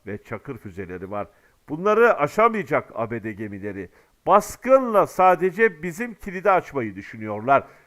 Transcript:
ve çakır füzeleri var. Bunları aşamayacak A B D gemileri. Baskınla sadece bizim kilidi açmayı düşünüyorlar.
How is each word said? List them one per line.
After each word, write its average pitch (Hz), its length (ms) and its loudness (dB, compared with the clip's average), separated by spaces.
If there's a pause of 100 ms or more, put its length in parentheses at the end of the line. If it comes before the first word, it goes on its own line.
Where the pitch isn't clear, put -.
ve 101 160 -10
çakır 117 340 -12
füzeleri 92 540 -12
var. 101 160 -6 (420)
Bunları 208 480 2
aşamayacak 185 800 0
A 110 160 -4
B 113 120 -8
D 110 80 -6
gemileri. 98 580 -10 (380)
Baskınla 208 800 2
sadece 185 760 2
bizim 190 300 -8
kilidi 190 380 -2
açmayı 127 440 -2
düşünüyorlar. 107 680 0 (240)